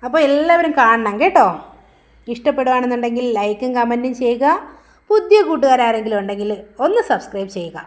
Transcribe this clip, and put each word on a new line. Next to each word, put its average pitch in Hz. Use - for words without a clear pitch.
അപ്പോൾ 254
എല്ലാവരും 320
കാണണം 226
കേട്ടോ. 254
ഇഷ്ടപ്പെടുകയാണെന്നുണ്ടെങ്കിൽ 247
ലൈക്കും 208
കമൻറ്റും 240
ചെയ്യുക. 240
പുതിയ 415
കൂട്ടുകാരാരെങ്കിലും 233
ഉണ്ടെങ്കിൽ 202
ഒന്ന് 415
സബ്സ്ക്രൈബ് 196
ചെയ്യുക. 170